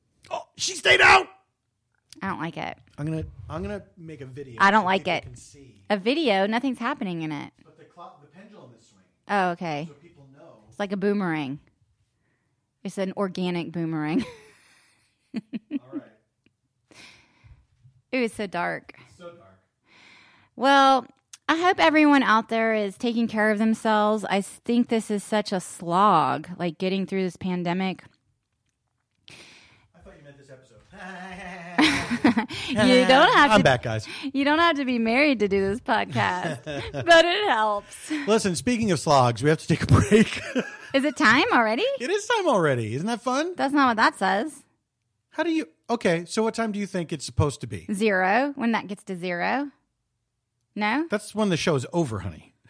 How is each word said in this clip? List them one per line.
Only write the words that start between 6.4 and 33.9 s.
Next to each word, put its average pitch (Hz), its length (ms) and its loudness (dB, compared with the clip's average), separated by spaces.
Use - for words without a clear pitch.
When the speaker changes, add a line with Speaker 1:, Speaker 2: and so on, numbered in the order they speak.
Speaker 2:
Nothing's 240 320 -4
happening 220 440 -6
in 156 100 -6
it. 143 200 -12
Speaker 1:
But - 140 -20
the 156 60 -20
clock, - 380 -20
the - 60 -20
pendulum 202 500 -20
is - 80 -20
swinging. - 180 -20
Speaker 2:
Oh, 190 220 0
okay. 165 380 -6
Speaker 1:
So - 60 -20
people - 320 -20
know. - 220 -20
Speaker 2:
It's - 120 -20
like 202 120 -4
a 208 40 -4
boomerang. 175 640 -2
It's 202 160 -12
an 190 180 -4
organic 180 560 -4
boomerang. 160 520 -4
<laughs> - 0 -
Speaker 1:
All 220 60 -8
right. 294 100 -10
Speaker 2:
It 254 80 -2
was 226 120 -2
so 214 140 -8
dark. 175 480 -8
Speaker 1:
So 175 80 -20
dark. 170 320 -20
Speaker 2:
Well, 269 520 4
I 311 120 2
hope 370 200 2
everyone 302 420 6
out 220 260 2
there 226 260 0
is 202 220 -2
taking 233 320 -2
care 220 220 2
of 208 80 0
themselves. 220 680 2
I 196 140 0
s-, - 260 -8
think 240 240 0
this 226 220 -2
is 208 120 -2
such 208 300 -2
a 185 80 -2
slog, 170 880 0
like, 175 200 -6
getting 190 280 -2
through 190 180 -4
this 175 120 -6
pandemic. 180 680 -4
Speaker 1:
I - 760 -20
thought 180 120 -20
you 147 80 -20
meant 139 140 -20
this 135 120 -20
episode. 127 260 -20
<laughs> 190 1600 -4
Speaker 2:
<laughs> - 80 -12
You 285 60 -4
don't 302 280 6
have 285 180 6
Speaker 1:
I'm 202 80 6
Speaker 2:
to 160 40 4
Speaker 1:
back, 131 180 4
guys. 110 240 -4